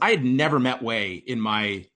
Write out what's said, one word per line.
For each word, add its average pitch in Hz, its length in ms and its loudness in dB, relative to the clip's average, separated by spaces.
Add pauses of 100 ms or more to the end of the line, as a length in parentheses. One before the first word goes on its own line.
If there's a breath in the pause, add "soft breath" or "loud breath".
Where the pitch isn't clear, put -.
I 190 80 2
had 175 160 2
never 143 340 2
met 127 220 0
Wei 110 320 -2
in 120 260 -8
my, 107 460 -2 (100)